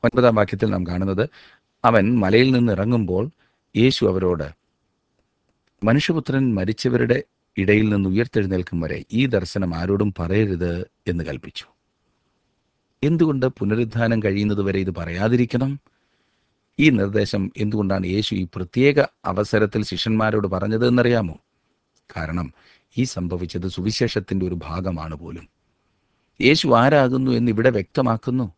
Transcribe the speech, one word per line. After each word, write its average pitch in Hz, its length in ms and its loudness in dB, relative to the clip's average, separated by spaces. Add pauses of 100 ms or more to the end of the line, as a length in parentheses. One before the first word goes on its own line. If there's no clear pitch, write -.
ഒൻപതാം 120 300 4
വാക്യത്തിൽ 104 320 0
നാം 92 200 -2
കാണുന്നത്, 95 420 -2 (560)
അവൻ 113 340 4
മലയിൽ 113 320 4
നിന്ന് 120 220 2
ഇറങ്ങുമ്പോൾ 104 580 0 (460)
യേശു 120 300 4
അവരോട്, 90 440 0 (1300)
"മനുഷ്യപുത്രൻ 135 720 0
മരിച്ചവരുടെ 123 680 0 (360)
ഇടയിൽ 107 300 4
നിന്ന് 101 200 0
ഉയർത്തെഴുന്നേൽക്കും 95 720 -2
വരെ 80 320 -6
ഈ 123 140 0
ദർശനം 95 480 -2
ആരോടും 98 440 -2
പറയരുത്" 90 720 -2 (160)
എന്ന് 85 180 -4
കൽപ്പിച്ചു. - 400 -12 (1400)
എന്തുകൊണ്ട് 151 440 2
പുനരുത്ഥാനം 113 760 -2
കഴിയുന്നത് 101 400 0
വരെ 98 180 0
ഇത് 92 140 -4
പറയാതിരിക്കണം? 120 840 -2 (1000)
ഈ 151 100 6
നിർദ്ദേശം 101 680 0
എന്തുകൊണ്ടാണ് 101 500 -2
യേശു 101 280 -2
ഈ 92 200 -2
പ്രത്യേക 131 460 0 (240)
അവസരത്തിൽ 104 600 0
ശിഷ്യന്മാരോട് 110 640 0
പറഞ്ഞത് 107 420 0
എന്നറിയാമോ? 120 500 2 (760)
കാരണം 80 380 -6 (440)
ഈ 127 60 2
സംഭവിച്ചത് 90 640 -6
സുവിശേഷത്തിന്റെ 95 800 -2
ഒരു 90 80 -4
ഭാഗമാണ് 80 600 -8
പോലും. 80 340 -16 (920)
യേശു 151 280 4
ആരാകുന്നു 131 640 4
എന്ന് 120 220 2
ഇവിടെ 113 180 2
വ്യക്തമാക്കുന്നു. 117 880 -2